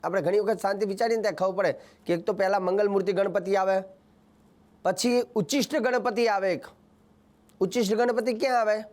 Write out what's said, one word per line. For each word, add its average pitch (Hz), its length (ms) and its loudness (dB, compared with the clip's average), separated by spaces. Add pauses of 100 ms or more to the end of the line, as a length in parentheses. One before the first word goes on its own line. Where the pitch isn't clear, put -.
આપણે 175 180 -2
ઘણી 180 180 2
વખત 208 200 -2
શાંતિ 196 260 -2
વિચારીને 226 360 0
ત્યાં 202 140 -2
ખબર 190 200 0
પડે 180 160 0 (340)
કે 170 80 0
એક 165 120 -4
તો 214 80 -2
પહેલાં 190 300 0
મંગલ 196 260 2
મૂર્તિ 196 240 0
ગણપતિ 196 420 0
આવે, 190 220 2 (1040)
પછી 240 380 2 (140)
ઉચ્ચિષ્ટ 247 400 0
ગણપતિ 240 520 0
આવે. 196 260 2
એક 143 120 -6 (960)
ઉચ્ચિષ્ટ 196 340 0
ગણપતિ 233 400 2
ક્યાં 247 280 0
આવે? 214 160 2 (160)